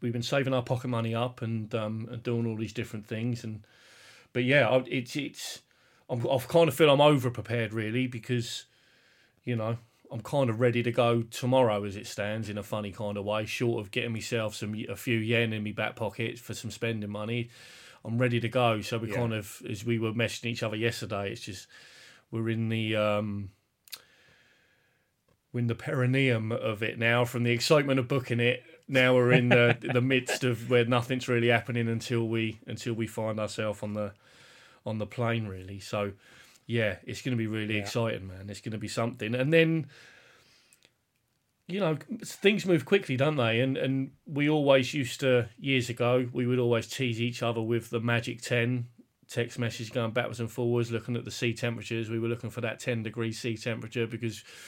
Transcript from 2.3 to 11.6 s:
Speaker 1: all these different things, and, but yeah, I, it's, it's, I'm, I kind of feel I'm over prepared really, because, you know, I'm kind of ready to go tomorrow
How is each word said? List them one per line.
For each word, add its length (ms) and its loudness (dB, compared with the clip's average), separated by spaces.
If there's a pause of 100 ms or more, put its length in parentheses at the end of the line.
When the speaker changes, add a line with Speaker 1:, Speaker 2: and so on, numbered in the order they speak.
Speaker 1:
all 100 -4
these 160 -8
different 340 -8
things, 360 -4
and, 220 -12 (680)
but 120 0
yeah, 240 6
I, 180 4
it's, 300 -6
it's, 460 -10 (460)
I'm, 200 -4
I 100 2
kind 300 4
of 60 -2
feel 160 6
I'm 100 6
over 300 6
prepared 440 -4
really, 320 -2
because, 580 -4 (800)
you 120 -2
know, 200 -2 (340)
I'm 100 -8
kind 280 0
of 120 0
ready 240 4
to 80 0
go 300 4
tomorrow 600 2